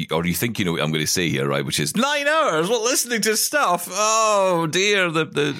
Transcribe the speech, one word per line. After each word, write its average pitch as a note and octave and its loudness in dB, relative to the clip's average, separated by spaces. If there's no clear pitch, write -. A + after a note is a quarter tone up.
or E2 0
you F2 0
think A2+ -4
you G2+ 0
know E2+ 0
what D2+ -2
I'm D#2 0
gonna D#2 0
say F2 0
here, C2+ -2
right? C#2 0
Which - -4
is, C#2+ -2
"Nine C#4+ 0
hours, A#3 0
what, A#3 0
listening A#3+ 0
to G#3+ 0
stuff? F3+ 0
Oh G3+ 2
dear, F#3+ 2
the, D#3 0
the, D3 -2